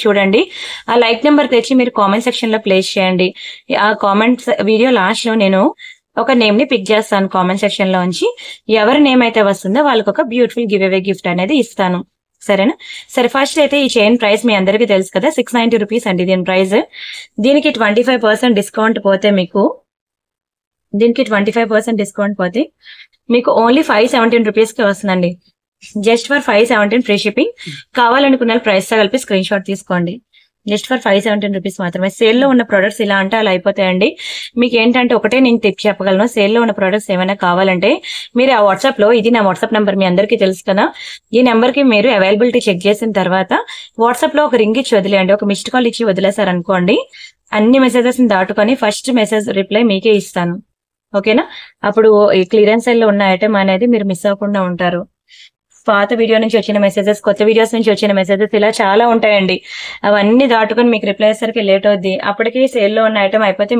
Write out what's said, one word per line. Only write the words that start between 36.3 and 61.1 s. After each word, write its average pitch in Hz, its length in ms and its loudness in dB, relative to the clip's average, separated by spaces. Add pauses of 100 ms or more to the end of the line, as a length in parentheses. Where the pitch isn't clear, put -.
సేల్ 208 200 2
లో 233 100 2
ఉన్న 214 140 0
ప్రొడక్ట్స్ 202 360 -2
ఏమైనా 190 200 -2 (100)
కావాలంటే 185 460 2 (480)
మీరు 262 180 2
ఆ - 100 2
WhatsApp 196 360 0
లో, 208 60 4 (100)
ఇది 220 160 0
నా 220 120 2
WhatsApp 185 300 -2
నంబర్ 202 240 0
మీ 190 100 2
అందరికీ 208 320 0
తెలుసు 190 260 -2
కదా, 202 160 0 (520)
ఈ 240 120 4
నెంబర్ 240 280 2
కి 277 60 2 (100)
మీరు 208 240 2
అవైలబిలిటీ 208 500 2
చెక్ 180 200 0
చేసిన 214 320 0
తర్వాత 185 320 0 (540)
WhatsApp 294 340 -2
లో 302 100 4
ఒక 247 140 0
రింగ్ 220 180 0
ఇచ్చి 247 180 -2
వదిలేయండి, 190 380 2
ఒక 208 140 -4
మిస్డ్ - 240 -6
కాల్ 247 160 2
ఇచ్చి 226 200 -4
వదిలేశారనుకోండి, 190 840 0 (640)
అన్ని 233 260 4
మెసేజెస్ 247 380 0
ని 240 100 4
దాటుకొని 208 480 0
ఫస్ట్ 214 300 -4 (100)
మెసేజ్ 214 260 -2 (120)
రిప్లై 202 320 0
మీకే 202 320 2
ఇస్తాను, 175 340 -6 (600)
ఓకేనా? 220 260 0 (460)
అప్పుడు 220 200 4 (300)
ఈ - 20 2 (120)
క్లియరెన్స్ 214 340 2
సేల్ 233 160 2
లో - 80 2
ఉన్న 202 240 0
ఐటమ్ 214 260 0
అనేది 196 320 0
మీరు 208 160 -2
మిస్ 180 200 -6
అవ్వకుండా 202 300 -4 (100)
ఉంటారు. 175 300 -4 (880)
పాత 202 300 0
video 226 220 2
నుంచి 220 180 0
వచ్చిన 208 260 -2
messages, 202 420 0
కొత్త - 200 0
videos 226 280 2
నుంచి 226 160 0
వచ్చిన 202 260 0
messages 196 400 0
ఇలా 208 120 2 (100)
చాలా 214 240 2 (100)
ఉంటాయండి. 208 420 2 (520)
అవన్నీ 208 440 2
దాటుకొని 226 420 2
మీకు 208 160 -4
reply 214 180 0